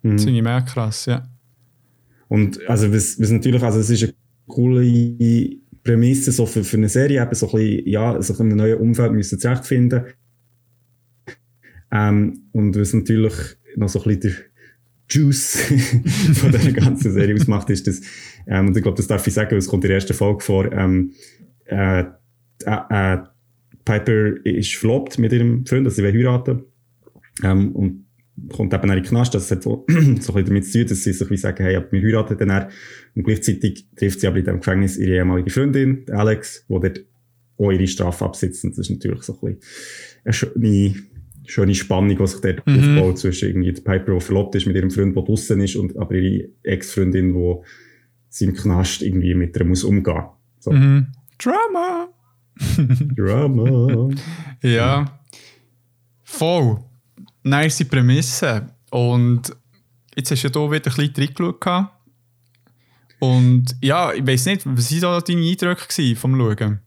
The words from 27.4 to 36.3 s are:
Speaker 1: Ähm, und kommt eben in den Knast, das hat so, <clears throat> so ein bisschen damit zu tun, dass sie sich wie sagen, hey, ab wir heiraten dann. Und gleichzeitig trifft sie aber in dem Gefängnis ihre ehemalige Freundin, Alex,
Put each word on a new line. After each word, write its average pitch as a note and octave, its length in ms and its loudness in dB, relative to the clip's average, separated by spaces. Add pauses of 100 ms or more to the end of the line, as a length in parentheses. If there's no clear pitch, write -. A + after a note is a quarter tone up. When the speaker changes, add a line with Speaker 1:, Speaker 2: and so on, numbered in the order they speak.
Speaker 1:
Ähm, G2 320 2
und F#2+ 300 -4 (500)
kommt G2+ 200 -2
eben F#2+ 160 -2
in F#2+ 60 2
den F#2 80 0
Knast, A#2+ 300 0
das F#2+ 160 -4
hat F#2 140 -2
so, A2 240 -4
<clears throat> - 20 -2
so E3+ 60 4
ein C#3 200 4
bisschen F#2+ 300 -2
damit G2 200 0
zu A2+ 140 0
tun, A#2 100 0
dass F2+ 140 -2
sie G2 100 0
sich - 160 -4
wie G2 80 0
sagen, G2 260 -4
hey, F#2 140 2
ab F2 140 -4
wir G2 100 0
heiraten G#2+ 360 0
dann. G2 300 0 (480)
Und F2 80 -4
gleichzeitig F#2 720 -2
trifft G2 240 -2
sie G2+ 80 0
aber F2+ 100 0
in F2+ 80 0
dem F#2 120 -2
Gefängnis F#2+ 400 0
ihre F#2 180 0
ehemalige F2+ 340 0
Freundin, C3+ 640 0
Alex, G#2+ 560 -2